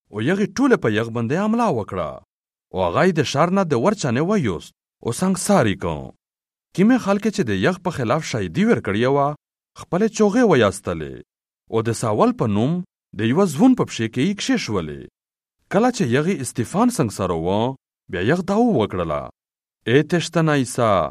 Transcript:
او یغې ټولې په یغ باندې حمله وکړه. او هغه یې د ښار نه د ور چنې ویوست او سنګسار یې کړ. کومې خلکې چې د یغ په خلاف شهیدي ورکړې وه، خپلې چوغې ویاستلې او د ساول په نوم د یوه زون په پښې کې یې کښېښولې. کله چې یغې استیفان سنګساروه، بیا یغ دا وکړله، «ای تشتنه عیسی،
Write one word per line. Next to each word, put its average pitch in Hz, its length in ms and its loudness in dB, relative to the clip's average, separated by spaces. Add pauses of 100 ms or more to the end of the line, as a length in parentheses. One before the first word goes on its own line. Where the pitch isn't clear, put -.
(140)
او 101 80 -8
یغې 190 260 0
ټولې 247 300 2
په 147 140 0
یغ 107 180 0
باندې 117 320 -2
حمله 226 280 0
وکړه. 95 400 -4 (640)
او - 60 -6
هغه 92 240 0
یې 185 100 4
د 156 100 0
ښار 147 260 0
نه 196 140 0
د 156 100 -2
ور 139 200 2
چنې 131 280 -2
ویوست 156 500 -2 (320)
او - 60 -4
سنګسار 185 560 2
یې 95 160 0
کړ. 80 180 -4 (760)
کومې 220 220 4
خلکې 202 340 -2
چې 196 120 -4
د 107 100 -2
یغ 117 260 0
په 185 120 -6
خلاف 135 320 -2
شهیدي 101 420 -2
ورکړې 120 420 0
وه، 139 200 2 (500)
خپلې 190 300 -2
چوغې 214 360 2
ویاستلې 95 720 2 (560)
او 113 100 0
د 110 140 -2
ساول 123 360 0
په 247 160 -2
نوم 110 260 0 (400)
د - 140 -10
یوه 160 180 2
زون 180 300 4
په - 100 -2
پښې 113 220 -4
کې 123 160 -4
یې 196 120 0
کښېښولې. 98 680 -4 (680)
کله 226 200 4
چې 240 120 -2
یغې 151 340 0
استیفان 135 520 -2
سنګساروه، 101 840 -2 (340)
بیا 87 120 -4
یغ 151 200 2
دا 196 160 -2
وکړله، 95 640 0 (680)
«ای 120 160 4
تشتنه 160 500 0
عیسی، 123 400 0 (180)